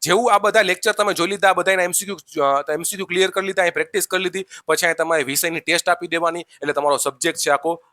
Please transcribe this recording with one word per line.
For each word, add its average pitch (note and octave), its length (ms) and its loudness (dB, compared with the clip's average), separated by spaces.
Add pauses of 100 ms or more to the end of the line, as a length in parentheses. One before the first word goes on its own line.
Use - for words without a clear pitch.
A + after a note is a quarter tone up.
જેવું G#3+ 300 2
આ G3+ 60 6
બધા G#3 240 4
લેક્ચર F#3+ 300 0
તમે G#3 220 0
જોઈ E3+ 120 0
લીધા, G3 240 2
આ - 20 6
બધાના F3+ 300 2
એમ F3 100 -2
સી F#3 140 -2
ક્યુ, D#3+ 380 -6
અ, C#3 280 0
એમ D#3 100 -4
સી E3+ 140 -4
ક્યુ F#3 100 -6
ક્લિયર F#3 240 2
કરી F#3+ 160 -2
લીધા, F#3+ 160 0
અહીંયા E3+ 100 2
પ્રેક્ટિસ D#3+ 340 -2
કરી F#3 160 0
લીધી, F#3 200 -4
પછી - 440 -4
અહીંયા E3 80 0
તમારે D#3+ 280 0
વિષયની D3+ 380 -4
ટેસ્ટ E3+ 280 -2
આપી F3 180 0
દેવાની, E3+ 340 -2
એટલે D3 320 -6
તમારો C#3+ 240 2
સબ્જેક્ટ D3 420 -4
છે D#3 120 0
આખો E3 420 -2